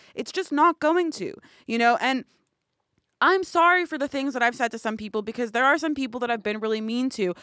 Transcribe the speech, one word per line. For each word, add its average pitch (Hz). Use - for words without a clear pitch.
It's -
just 370
not 311
going 330
to, 175
you 226
know? 233
And 254
I'm 370
sorry 349
for 311
the 277
things 277
that 240
I've 240
said 240
to 233
some 220
people 214
because 226
there 233
are 277
some 302
people 254
that 233
I've 233
been 214
really 220
mean 240
to. 180